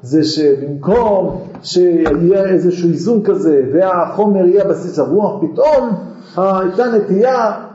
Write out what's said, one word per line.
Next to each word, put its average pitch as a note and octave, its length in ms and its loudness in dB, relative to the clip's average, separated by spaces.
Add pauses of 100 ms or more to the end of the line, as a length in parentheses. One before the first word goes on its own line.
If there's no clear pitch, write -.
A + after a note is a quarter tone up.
זה C#3+ 220 0
שבמקום D#3 1160 0 (220)
שיהיה E3+ 840 2
איזשהו F3 440 0
איזון F#3 340 0
כזה, D#3+ 400 2 (100)
והחומר F#3 760 0
יהיה F#3+ 180 4
בסיס F3 340 -4
הרוח, F3 440 0
פתאום B3 480 0 (460)
הייתה F#3+ 500 0
נטייה A3+ 680 0 (220)